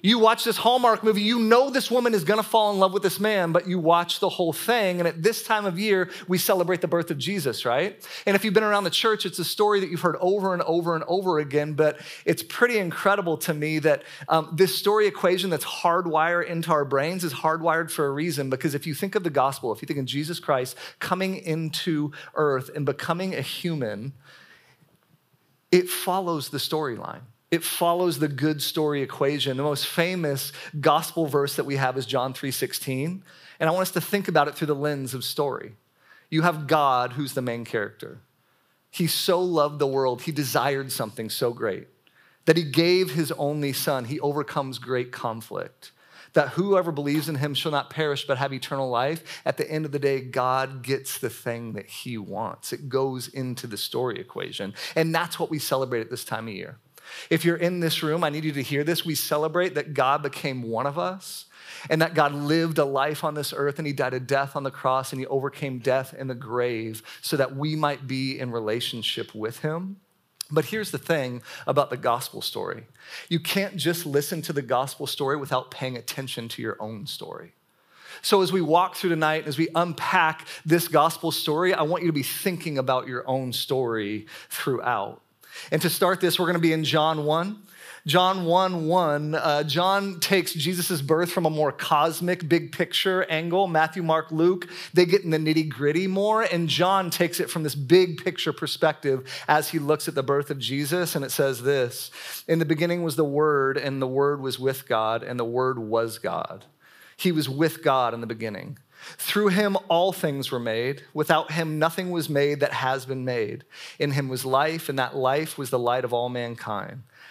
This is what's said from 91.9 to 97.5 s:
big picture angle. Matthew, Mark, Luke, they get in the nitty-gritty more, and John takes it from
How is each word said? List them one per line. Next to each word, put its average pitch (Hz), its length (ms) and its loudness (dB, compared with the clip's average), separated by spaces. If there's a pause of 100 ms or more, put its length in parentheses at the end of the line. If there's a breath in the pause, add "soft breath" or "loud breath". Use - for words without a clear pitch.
big 165 240 2
picture 185 560 0
angle. 170 380 0
Matthew, 165 360 2
Mark, 160 260 2
Luke, 175 380 2 (260 loud breath)
they 180 120 8
get 190 180 4
in 170 60 -4
the 156 80 4
nitty-gritty 156 680 2
more, 208 340 2
and 170 260 0
John 180 420 2
takes 170 300 0
it - 100 -4
from 165 140 -4